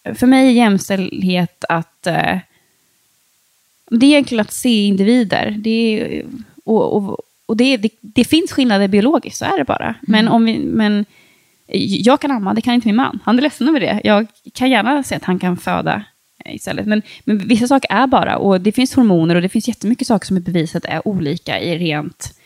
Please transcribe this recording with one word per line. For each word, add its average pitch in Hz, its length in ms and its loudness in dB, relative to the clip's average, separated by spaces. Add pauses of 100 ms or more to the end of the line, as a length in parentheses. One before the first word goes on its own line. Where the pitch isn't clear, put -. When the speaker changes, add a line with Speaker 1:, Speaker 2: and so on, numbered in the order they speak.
Speaker 1:
eh, - 120 -10
för 247 120 0
mig 262 200 6
är 254 40 6
jämställdhet 190 1160 0
att, - 380 -6
eh, 170 300 0 (1500)
det 233 160 4
är 277 40 8
egentligen 269 320 2
att 208 120 -8
se 220 320 0
individer. 208 760 2
Det 220 100 -4 (320)
är, - 240 -8 (400)
och, 214 320 0
och, 196 200 -4 (280)
och 220 120 -2
det, 254 200 2
det, 208 120 -2 (120)
det 220 220 0
finns 320 280 0
skillnader 208 360 2
biologiskt, 208 500 0
så - 80 -8
är 381 120 -2
det 294 80 0
bara. - 200 -2
Speaker 2:
Mm. - 160 -6
Speaker 1:
Men 214 260 2
om 226 180 2
vi, 226 140 0
men 208 460 0 (920)
jag 247 220 4
kan 285 100 -4
amma, 208 220 -2
det 220 80 -2
kan 240 120 0
inte 240 140 0
min 208 80 2
man. 247 280 -2
Han 220 140 2
är 254 40 0
ledsen 277 280 -2
över 302 100 2
det. 196 240 -2
Jag 208 220 2 (280)
kan 254 180 -2
gärna 254 320 0
se 208 120 -8
att 156 80 -8
han 180 160 -2
kan 180 180 -2
föda, 180 460 -4 (420)
eh, - 100 -16
istället. 196 320 -8
Men, 214 140 0 (220)
men 208 140 0 (100)
vissa 233 200 2
saker 262 240 0
är 240 160 2
bara, 208 300 0
och 190 240 2
det 208 100 2
finns 254 240 -2
hormoner 175 400 4
och 175 60 2
det 185 80 -2
finns - 180 -4
jättemycket 233 400 -2
saker 208 200 0
som 190 100 0
är 180 40 -2
bevisat 175 440 -2
är 160 220 -6
olika 160 520 -4
i 160 180 -4
rent 151 680 -6